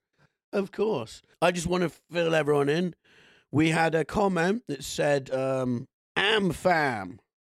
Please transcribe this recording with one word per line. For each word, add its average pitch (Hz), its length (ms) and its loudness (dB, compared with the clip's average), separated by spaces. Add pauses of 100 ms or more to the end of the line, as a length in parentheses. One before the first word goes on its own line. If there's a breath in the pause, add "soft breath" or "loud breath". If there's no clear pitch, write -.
(520)
Of 196 200 -4
course. 190 480 -4 (220 soft breath)
I 175 100 4
just 175 140 -4
wanna 175 240 0
fill 165 440 -2
everyone 143 360 2
in. 170 240 0 (580 soft breath)
We 156 160 4
had 165 260 2
a 160 100 2
comment 196 640 0
that 147 160 -8
said, 143 480 -2
um, 131 560 -2 (300)
"Am 196 360 2
fam" 131 680 0 (220)